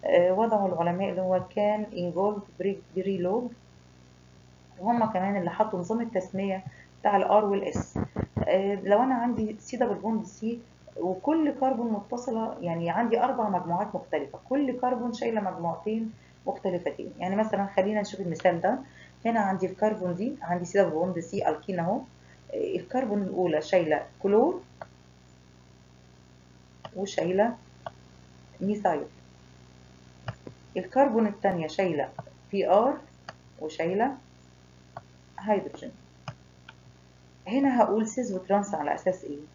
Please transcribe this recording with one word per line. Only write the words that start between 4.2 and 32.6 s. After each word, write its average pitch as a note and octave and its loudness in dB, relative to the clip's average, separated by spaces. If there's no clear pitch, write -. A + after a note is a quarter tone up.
وهم A3+ 2
كمان G3 0
اللي F3 0
حطوا G#3+ 0
نظام A3 -2
التسميه F#3+ -2
بتاع G3+ 4
الار G#3 6
والاس. - -2
آه، G3 2
لو G3 4
انا C4 2
عندي A3+ -2
سي - -10
دبل G#3+ 2
بوند G#3+ -2
سي A#3 -6
وكل C#4+ 0
كربون A#3+ 0
متصله، A3+ -4
يعني E3+ -2
عندي A3 2
اربع B3 0
مجموعات F#3 -2
مختلفه، D3 -6
كل C4 0
كربون B3 -2
شايله A3+ -2
مجموعتين F#3+ -4
مختلفتين. - -4
يعني F#3 -2
مثلًا G#3 0
خلينا G#3 0
نشوف G3+ -6
المثال E3 0
ده. A3+ 0
هنا A#3 2
عندي F#3+ 0
الكربون F#3 -2
دي، A3+ -4
عندي F3 -2
سي F#3 0
دبل F3+ 4
بوند E3+ 0
سي F#3+ -2
الكين - -2
اهو، G3 0
آه، - -2
الكربون G#3 -2
الاولى F3 0
شايله D#3 2
كلور A#3 4
وشايله F#3+ 0
ميثايل، F#3+ 0
الكربون A3+ 4
الثانيه F3+ 0
شايله E3+ 0
بي - 0